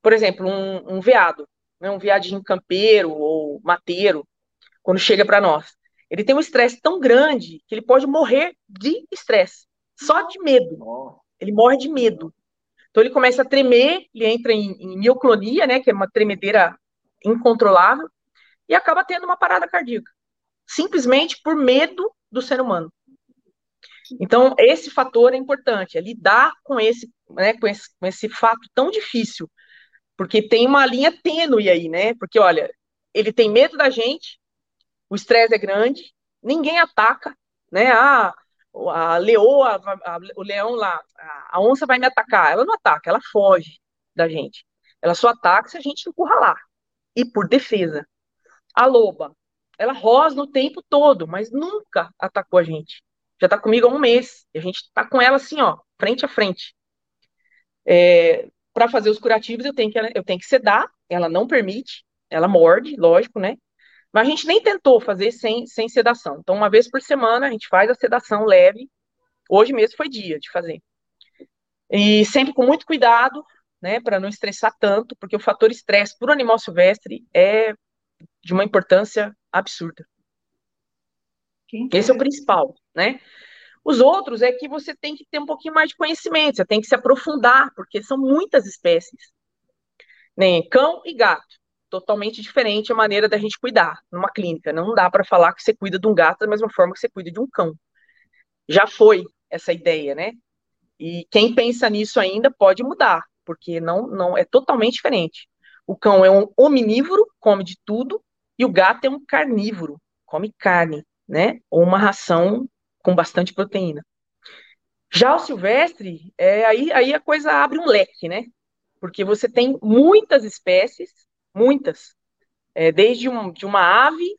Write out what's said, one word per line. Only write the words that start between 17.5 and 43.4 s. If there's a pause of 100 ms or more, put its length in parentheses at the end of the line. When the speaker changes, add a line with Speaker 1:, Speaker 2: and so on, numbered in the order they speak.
Speaker 1:
e
acaba
tendo
uma
parada
cardíaca, (580)
simplesmente
por
medo (180)
do
ser
humano. (1300)
Então,
esse
fator
é
importante,
é
lidar (100)
com
esse, (200)
né,
com
esse, (100)
com
esse
fato
tão
difícil, (640)
porque
tem
uma
linha (120)
tênue
aí,
né?
Porque,
olha, (440)
ele
tem
medo
da
gente, (720)
o
estresse
é
grande, (300)
ninguém
ataca, (360)
né?
Ah, (560)
a
leoa,
a,
a, (180)
o
leão
lá, (180)
a,
a
onça
vai
me
atacar.
Ela
não
ataca,
ela (120)
foge (360)